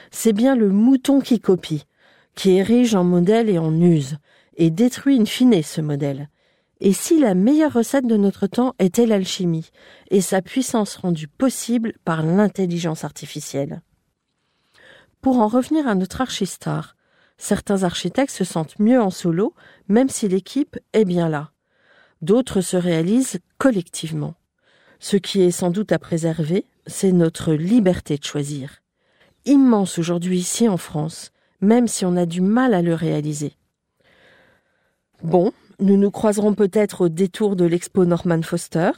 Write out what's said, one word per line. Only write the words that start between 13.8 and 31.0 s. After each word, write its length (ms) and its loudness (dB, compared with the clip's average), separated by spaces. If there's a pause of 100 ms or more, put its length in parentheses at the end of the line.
Pour 180 2
en 100 2
revenir 360 0
à 100 -2
notre 260 -4
archistar, 720 -8 (420)
certains 460 -4
architectes 480 -4
se 140 -4
sentent 340 -8
mieux 220 4
en 80 0
solo, 440 -4 (360)
même 180 4
si 220 -4
l'équipe 500 -6 (140)
est 100 4
bien 240 0
là. 240 -6 (720)
D'autres 400 0
se 160 -2
réalisent 640 0 (180)
collectivement. 800 -2 (640)
Ce 180 -2
qui 240 0
est 100 4
sans 200 -2
doute 200 -2
à 80 0
préserver, 640 -4 (240)
c'est 240 0
notre 400 2
liberté 640 0
de 60 -10
choisir. 580 -10 (640)
Immense 560 2
aujourd'hui 380 -2
ici 320 0
en 80 0
France, 560 -8 (260)